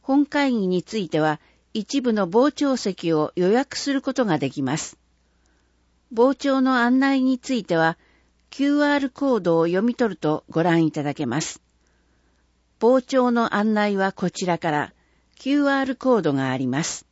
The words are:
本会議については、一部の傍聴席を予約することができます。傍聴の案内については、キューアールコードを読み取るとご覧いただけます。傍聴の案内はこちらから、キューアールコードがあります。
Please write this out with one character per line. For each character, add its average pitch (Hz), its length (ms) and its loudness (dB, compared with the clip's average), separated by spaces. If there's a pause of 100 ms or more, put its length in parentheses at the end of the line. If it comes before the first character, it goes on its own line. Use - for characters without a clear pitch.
本 277 240 2
会 277 280 0
議 208 140 0
に 180 140 0
つ - 160 -8
い 190 100 -4
て 156 120 -2
は、 151 200 0 (340)
一 220 280 -4
部 247 120 0
の 208 120 0
傍 233 260 2
聴 277 260 -2
席 180 360 -4
を 151 220 0
予 180 160 2
約 254 260 -2
す 277 160 -4
る 269 80 -2
こ 269 120 -6
と 254 120 0
が 180 140 0
で 139 100 -4
き 139 140 -6
ま 131 140 -2
す。 - 200 -12 (1200)
傍 262 200 4
聴 269 260 0
の 262 160 2
案 240 220 2
内 269 220 2
に 262 160 0
つ - 160 -6
い 226 100 -2
て 175 120 -2
は、 160 220 2 (520)
キ - 180 -4
ュ 285 120 2
ー 294 140 2
ア - 20 2
ー 285 40 0
ル 269 120 -4
コ 269 240 0
ー 214 40 0
ド 170 200 2
を 165 60 4
読 185 180 0
み 240 100 0
取 226 220 -2
る - 0 -
と 156 340 -2
ご 160 140 0
覧 165 220 4
い 151 60 0
た 151 120 -6
だ 143 100 -4
け 143 140 -6
ま 127 140 -4
す。 - 200 -12 (1200)
傍 254 220 4
聴 254 260 2
の 233 240 0
案 214 220 0
内 208 220 0
は 190 160 0
こ 175 180 -4
ち - 160 -6
ら 170 100 0
か 170 140 -2
ら、 147 220 -2 (420)
キ 269 200 -4
ュ 285 100 2
ー 277 140 0
ア 269 40 -2
ー - 20 -2
ル 262 100 -4
コ 254 220 2
ー 196 40 2
ド 156 120 0
が 135 160 -2
あ 131 80 -2
り 131 80 -4
ま 131 180 -2
す。 - 280 -10